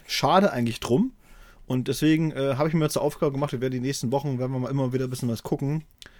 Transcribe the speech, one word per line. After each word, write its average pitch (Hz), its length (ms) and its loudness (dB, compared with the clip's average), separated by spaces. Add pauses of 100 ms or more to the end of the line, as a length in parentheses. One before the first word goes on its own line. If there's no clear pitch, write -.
Schade 175 460 4
eigentlich 117 260 -2
drum. 185 320 2 (560)
Und 127 220 -2
deswegen, 156 420 2
äh, 139 240 -2
hab 147 140 2
ich 160 60 -2
mir 156 140 4
zur - 140 -2
Aufgabe 147 300 0
gemacht, 139 180 -2
wir 127 100 -4
werden 131 120 -2
die 127 80 -2
nächsten 127 320 -2
Wochen, 139 260 0
werden 127 140 -2
wir 131 80 -2
mal 127 100 -2
immer 135 220 0
wieder 131 160 -2
ein - 20 -10
bisschen 127 180 -4
was 113 140 -4
gucken 143 400 -2 (380)